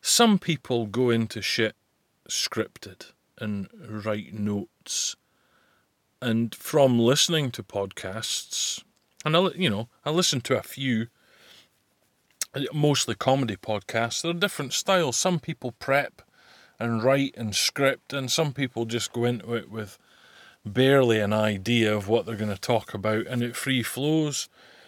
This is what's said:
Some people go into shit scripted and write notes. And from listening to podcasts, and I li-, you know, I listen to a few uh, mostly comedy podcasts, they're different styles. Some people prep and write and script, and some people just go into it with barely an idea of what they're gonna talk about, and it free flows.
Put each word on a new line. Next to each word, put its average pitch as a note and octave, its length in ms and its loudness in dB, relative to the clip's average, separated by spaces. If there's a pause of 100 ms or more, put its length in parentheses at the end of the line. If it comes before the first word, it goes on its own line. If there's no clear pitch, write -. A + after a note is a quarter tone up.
Some A3 400 6
people B2 460 -2
go A#2+ 240 2
into A2+ 300 0
shit A2 360 0 (520)
scripted - 840 -6 (260)
and G2+ 300 -6 (360)
write G#2+ 300 -4
notes. - 800 -4 (1040)
And A#2 340 -2
from C3 460 4
listening C#3 520 2
to G#2+ 120 -10
podcasts, - 1160 -6 (420)
and D#3 120 2
I F3 40 6
li-, F#3 160 0
you E3+ 120 0
know, G#2+ 200 -2 (160)
I D3 60 -4
listen D#3+ 320 2
to B2+ 140 0
a F#2+ 60 -2
few A#2 460 -2 (1500)
uh, C#3+ 60 -4 (120)
mostly D3 420 2
comedy C3 420 2
podcasts, A2+ 680 -4
they're E3+ 100 -2
different E3+ 400 -4
styles. F3 440 2
Some F3+ 240 0
people - 320 -8
prep - 500 -2 (560)
and A2+ 240 -2
write C3+ 340 2
and G#2+ 180 -6
script, - 580 0
and C3 180 -4
some D#3 220 2
people B2 320 -4
just A2+ 280 -4
go A#2+ 120 0
into A#2+ 300 -2
it A2 160 -6
with G#2+ 280 -12 (680)
barely B2+ 560 4
an G#2 120 0
idea G#2+ 600 2
of G2+ 140 -4
what A2+ 160 2
they're A2+ 120 -6
gonna G#2 200 -4
talk - 380 -2
about, G#2+ 320 -2
and B2 160 -4
it A#2 140 -6
free C3 260 0
flows. D3 640 -2 (400)